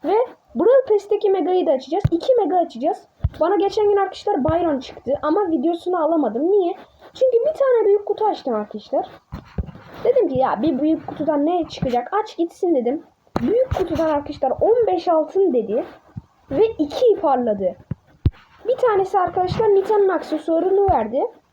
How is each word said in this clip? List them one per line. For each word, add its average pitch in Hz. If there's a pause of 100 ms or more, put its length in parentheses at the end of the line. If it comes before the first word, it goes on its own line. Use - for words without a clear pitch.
Ve 330 (400)
Brawl 480
Pass'teki 415
megayı 359
da 320
açacağız. -
İki 339
mega 381
açacağız. 339 (320)
Bana 359
geçen 403
gün 415
arkadaşlar 349
Byron 311
çıktı. - (100)
Ama 339
videosunu 339
alamadım. 294
Niye? 381 (400)
Çünkü 508
bir 587
tane 480
büyük 403
kutu 427
açtım 285
arkadaşlar. 214 (960)
Dedim 480
ki 262
ya 247
bir 285
büyük 311
kutudan 294
ne 330
çıkacak? 240
Aç 415
gitsin 339
dedim. 254 (400)
Büyük 466
kutudan 330
arkadaşlar 294
on 440
beş 359
altın 320
dedi. 233 (680)
Ve 339 (120)
iki 392
parladı. 226 (920)
Bir 508
tanesi 403
arkadaşlar 359
Nita'nın 392
aksesuarını 349
verdi. 240 (300)